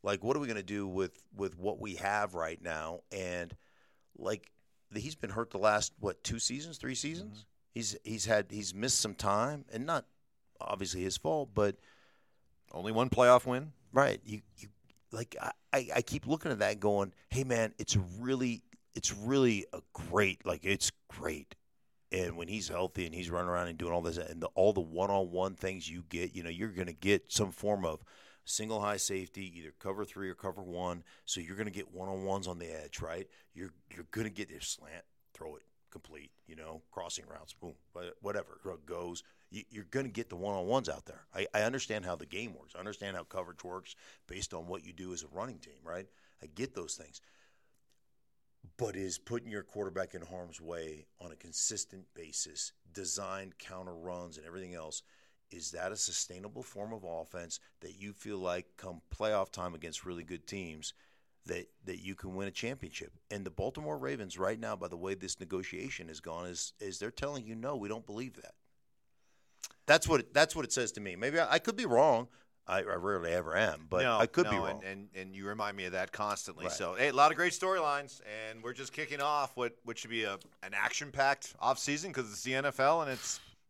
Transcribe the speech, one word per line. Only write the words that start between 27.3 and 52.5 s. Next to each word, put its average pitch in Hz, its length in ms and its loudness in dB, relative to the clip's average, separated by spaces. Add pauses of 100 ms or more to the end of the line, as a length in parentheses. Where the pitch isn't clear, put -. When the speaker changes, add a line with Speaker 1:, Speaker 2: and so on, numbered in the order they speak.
Speaker 1:
some 95 200 2
form 104 320 0
of 78 200 -2 (400)
single 107 360 -2
high 104 180 0
safety, 95 600 -4
either 80 200 -14
cover 98 260 -4
three 95 240 -6
or 90 60 -6
cover 95 280 -6
one. 87 400 -4 (220)
So - 160 -4
you're 87 160 -8
gonna 104 140 -2
get 95 220 -8
one-on-ones 95 560 -2
on 87 100 -6
the 85 80 -8
edge, 78 340 -8
right? 85 280 -6 (260)
You're, 87 160 -10 (240)
you're 80 160 -14
gonna 110 200 -2
get 92 200 -8
your 73 100 -14
slant, 78 440 -10 (280)
throw 76 240 -12
it, - 60 -18 (280)
complete, 73 400 -16 (160)
you 82 100 -18
know, 80 260 -12 (100)
crossing 87 340 -6
routes, 78 260 -16
boom, 82 220 -12 (200)
wha-, 87 160 -8 (100)
whatever, 101 380 -4 (280)
goes. 87 380 -6 (260)
You, 107 200 -12
you're 104 200 -12
gonna 135 180 -2
get 113 200 -6
the 92 80 -10
one-on-ones 98 520 0
out 71 180 -6
there. - 180 -16 (100)
I, 101 180 -2
I 107 100 4
understand 110 420 0
how 90 100 -2
the 80 120 -10
game 98 300 -8
works. 71 200 -20
I - 20 -12
understand 98 380 -6
how 85 80 -6
coverage 90 400 -8
works 90 320 -10 (320)
based 95 260 -6
on 85 140 -8
what 90 160 -6
you 87 80 -14
do 92 200 -8
as 78 120 -8
a 71 80 -16
running 104 260 -8
team, 69 240 -20
right? 87 240 -8 (340)
I 82 60 -16
get 82 300 -6
those 85 180 -6
things. 73 260 -14 (1600)
But 104 180 -2
is 95 220 -4
putting 117 320 -6
your 101 120 -6
quarterback 92 520 -4
in 87 80 -10
harm's 87 360 -12
way 80 460 -8 (160)
on 87 100 -14
a 76 60 -18
consistent 95 800 -6
basis, 78 580 -6 (220)